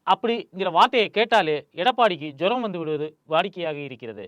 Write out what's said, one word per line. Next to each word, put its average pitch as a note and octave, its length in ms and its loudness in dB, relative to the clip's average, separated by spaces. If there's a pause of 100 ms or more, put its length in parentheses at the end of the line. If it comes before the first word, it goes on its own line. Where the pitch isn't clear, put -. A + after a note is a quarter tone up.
(120)
அப்படிங்கிற F#3+ 640 -2
வார்த்தையை A3+ 320 4 (100)
கேட்டாலே G#3 380 2 (260)
எடப்பாடிக்கு G3+ 460 2 (140)
ஜுரம் A#3 240 0
வந்து F3+ 160 -6
விடுவது D3+ 260 -4 (260)
வாடிக்கையாக E3+ 540 -2
இருக்கிறது. A2+ 400 -14